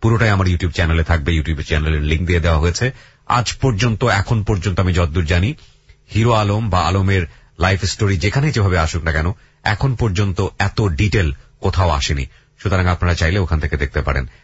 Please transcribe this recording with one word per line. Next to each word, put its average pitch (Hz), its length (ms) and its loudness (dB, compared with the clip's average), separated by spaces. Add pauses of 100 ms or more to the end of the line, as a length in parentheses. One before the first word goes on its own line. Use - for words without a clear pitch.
পুরোটাই 113 280 2
আমার 95 180 2
YouTube 82 240 0
চ্যানেলে 82 320 0
থাকবে, 82 280 0
YouTube 78 300 -2
চ্যানেলের 78 400 -2
লিংক 80 260 -2
দিয়ে 87 120 2
দেওয়া 80 200 2
হয়েছে। 87 320 0 (360)
আজ 120 260 0
পর্যন্ত, 120 500 0
এখন 104 400 0
পর্যন্ত 95 360 -2
আমি 92 140 2
যতদূর 82 320 0
জানি, 90 280 0 (640)
হিরো 113 160 2
আলম 107 380 0
বা 90 100 2
আলমের 95 480 2 (320)
লাইফ 92 260 0
স্টোরি 98 320 0
যেখানেই 135 340 0
যেভাবে 95 260 2
আসুক 78 260 -2
না 80 80 -2
কেন, 78 200 -2 (320)
এখন 123 320 -2
পর্যন্ত 98 520 0 (120)
এত 98 220 -2
ডিটেল 95 520 0 (280)
কোথাও 92 280 0
আসেনি। 71 360 -2 (320)
সুতরাং 92 300 0
আপনারা 87 280 2
চাইলে 87 240 0
ওখান 82 200 0
থেকে 76 180 -4
দেখতে 71 240 -2
পারেন। 67 280 -2 (140)